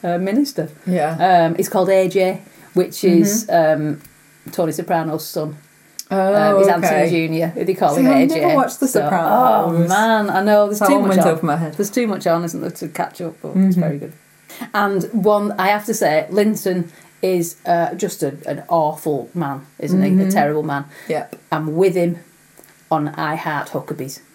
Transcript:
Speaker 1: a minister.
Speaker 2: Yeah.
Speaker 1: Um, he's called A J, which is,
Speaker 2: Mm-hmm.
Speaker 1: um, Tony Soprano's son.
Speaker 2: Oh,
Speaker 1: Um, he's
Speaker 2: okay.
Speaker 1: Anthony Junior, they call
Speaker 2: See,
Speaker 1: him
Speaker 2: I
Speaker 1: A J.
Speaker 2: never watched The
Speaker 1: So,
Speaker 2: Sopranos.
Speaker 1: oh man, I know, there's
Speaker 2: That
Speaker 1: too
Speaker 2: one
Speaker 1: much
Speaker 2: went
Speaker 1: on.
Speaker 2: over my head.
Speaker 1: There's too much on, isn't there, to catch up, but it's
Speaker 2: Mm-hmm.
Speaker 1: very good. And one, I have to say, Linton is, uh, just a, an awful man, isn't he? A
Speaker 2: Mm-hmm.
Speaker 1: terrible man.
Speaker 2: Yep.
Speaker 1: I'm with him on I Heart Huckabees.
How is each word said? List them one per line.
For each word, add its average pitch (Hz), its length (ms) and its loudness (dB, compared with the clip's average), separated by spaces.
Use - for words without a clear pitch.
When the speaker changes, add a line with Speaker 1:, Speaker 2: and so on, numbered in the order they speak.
Speaker 1:
a 175 140 -2
minister. 196 500 -2
Speaker 2:
Yeah. 170 600 2
Speaker 1:
Um, 165 80 -2
he's - 120 -2
called 185 220 2
A 190 180 4
J, 185 340 0
which - 300 0
is, 190 420 4
Speaker 2:
Mm-hmm. 156 360 2
Speaker 1:
um, 151 180 -4
Tony 165 200 -2
Soprano's 160 540 -4
son. 151 300 -8
Speaker 2:
Oh, 190 220 0
Speaker 1:
Um, 208 240 4
he's 196 100 6
Speaker 2:
okay. 175 60 4
Speaker 1:
Anthony 165 360 2
Junior, 165 460 -2
they 185 180 -2
call 165 220 2
Speaker 2:
See, 269 60 2
Speaker 1:
him 262 100 4
Speaker 2:
I 269 80 4
Speaker 1:
A 262 80 4
J. 320 120 0
Speaker 2:
never 330 140 2
watched 254 260 0
The 269 80 0
Speaker 1:
So, 220 120 0
Speaker 2:
Sopranos. 170 840 2
Speaker 1:
oh 170 40 0
man, 214 420 2
I 185 120 0
know, 208 240 4
there's 208 120 -4
Speaker 2:
That 208 100 2
Speaker 1:
too 285 60 6
Speaker 2:
one 196 140 2
Speaker 1:
much 190 80 4
Speaker 2:
went 185 120 4
Speaker 1:
on. 165 60 4
Speaker 2:
over 165 120 -4
my 151 100 0
head. 160 180 -6
Speaker 1:
There's 202 160 -4
too 247 160 -2
much 190 200 -4
on, 170 180 0
isn't 160 160 -8
there, 170 100 -6
to 165 180 -12
catch - 320 -8
up, 165 220 -10
but 151 80 -12
it's 185 80 0
Speaker 2:
Mm-hmm. 180 40 2
Speaker 1:
very 151 180 -2
good. - 140 -12
And 202 380 0
one, 208 400 0
I 185 160 -2
have 208 180 0
to 226 80 -4
say, 156 360 0
Linton 196 600 -2
is, 180 340 -2
uh, 170 280 0
just 202 300 -6
a, 139 100 -4
an 180 220 -8
awful 156 680 -2
man, 143 320 -6
isn't 185 240 0
he? 196 60 2
A 190 40 2
Speaker 2:
Mm-hmm. 190 180 2
Speaker 1:
terrible 151 340 0
man. 143 220 -6
Speaker 2:
Yep. - 280 -6
Speaker 1:
I'm 156 240 -4
with 180 180 2
him 175 240 0
on 147 180 0
I 156 280 -6
Heart 151 320 -8
Huckabees. - 520 -10